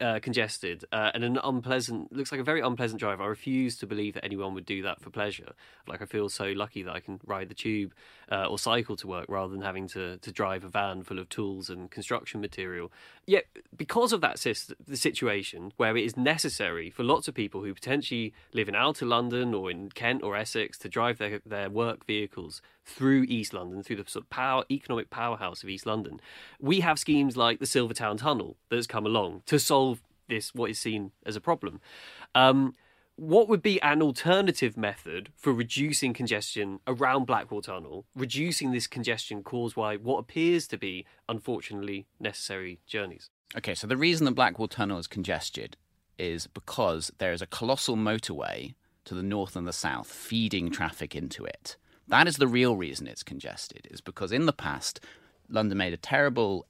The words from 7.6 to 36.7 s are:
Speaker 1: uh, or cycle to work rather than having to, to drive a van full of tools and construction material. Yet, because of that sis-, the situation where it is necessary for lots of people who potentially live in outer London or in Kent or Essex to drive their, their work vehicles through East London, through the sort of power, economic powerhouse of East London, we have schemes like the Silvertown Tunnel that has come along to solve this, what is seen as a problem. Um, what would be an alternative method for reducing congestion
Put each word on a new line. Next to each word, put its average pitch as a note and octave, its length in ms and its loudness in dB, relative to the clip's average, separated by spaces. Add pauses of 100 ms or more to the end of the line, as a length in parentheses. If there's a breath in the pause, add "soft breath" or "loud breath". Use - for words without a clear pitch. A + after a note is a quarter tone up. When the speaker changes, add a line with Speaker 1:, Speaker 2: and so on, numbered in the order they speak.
Speaker 1:
uh, G2 160 0
or G2+ 120 -2
cycle A#2 380 0
to - 100 -12
work F2+ 220 -6
rather F#2+ 240 -4
than G2 80 -6
having F#2+ 280 -4
to, F#2 280 -8
to G2 160 -14
drive F#2+ 320 -2
a F#2 40 -14
van F#2+ 340 -2
full F#2 160 -8
of F2+ 100 -10
tools G2 400 -4
and F2+ 220 -12
construction - 500 -6
material. F2+ 500 -8 (360 loud breath)
Yet, F#3 180 4 (320)
because A#3 380 2
of E3+ 80 2
that - 160 2
sis-, - 340 -4 (100)
the C#3 140 -8
situation G2+ 800 -2
where A2+ 220 2
it G#2+ 60 2
is A#2 120 -4
necessary A2+ 720 0
for - 160 -4
lots C3+ 240 4
of C#3 60 -8
people G2+ 280 -4
who G2 120 -6
potentially B2 580 -2 (220 soft breath)
live G#2+ 160 0
in G2 40 -2
outer C3+ 300 2
London A#2+ 480 2
or F#2+ 180 -2
in F#2+ 200 -8
Kent B2 320 -2
or G2+ 120 -2
Essex A2 440 -4
to G#2 100 -12
drive A#2 300 0
their, G#2 260 -4
their G2+ 240 -4
work A2+ 380 -2
vehicles G2+ 560 -4 (220 soft breath)
through C3+ 440 4
East A2+ 240 -2
London, F#2 300 -8
through A2 140 -6
the G2+ 120 -8
sort - 160 -8
of - 60 -20
power, C3 400 2
economic B2+ 400 -2
powerhouse G#2+ 520 -4
of F#2+ 60 -10
East F#2+ 180 -8
London, A2 340 -2 (380 loud breath)
we F3+ 220 4
have E3 180 4
schemes C#3+ 380 4
like A#2 240 4
the C3 60 0
Silvertown A2+ 500 2
Tunnel B2+ 400 0 (140)
that A#2 60 2
has A#2+ 120 -2
come G#2+ 180 -2
along F#2+ 400 2
to D3 120 4
solve C3+ 440 4 (260)
this, A2 260 -4
what A#2 160 0
is A2 100 -6
seen G#2+ 320 -2 (120)
as G#2+ 120 -6
a G#2 40 -6
problem. G2 400 0 (540 loud breath)
Um, C3 400 8 (420 soft breath)
what F3 320 6
would G#3 140 6
be G3 200 4
an D3 200 6
alternative D#3+ 720 4
method G2 600 -4
for C#3 160 2
reducing B2+ 600 0
congestion G#2 720 -2